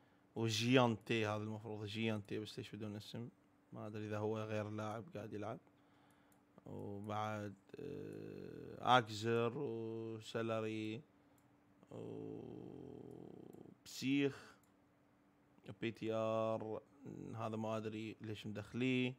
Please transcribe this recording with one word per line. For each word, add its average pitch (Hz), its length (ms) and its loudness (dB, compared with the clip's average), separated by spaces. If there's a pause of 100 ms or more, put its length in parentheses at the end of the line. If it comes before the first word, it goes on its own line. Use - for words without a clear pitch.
(360)
وجيانتي، 113 920 6
هذا 107 160 0
المفروض 107 420 -6
جيانتي، 107 540 0
بس 104 200 -6
ليش 107 160 -8
بدون 104 220 -6
اسم؟ 117 320 -8 (440)
ما 113 140 -10
ادري 107 200 -6
اذا 107 120 -2
هو 107 200 0
غير 107 320 0
لاعب 107 340 -4 (100)
قاعد 104 180 -8
يلعب. 107 260 -6 (1080)
وبعد، 104 880 -4 (260)
آه، 101 1160 2
اكزر، 113 580 2
وسلري، 113 1500 -2 (880)
وبسيخ، 110 2750 -2 (1300)
بي 113 100 0
تي 110 220 -4
ار، 110 680 2 (540)
هذا 113 220 -2
ما 110 200 0
ادري 110 440 -4
ليش 107 260 -6
مدخليه. 123 720 2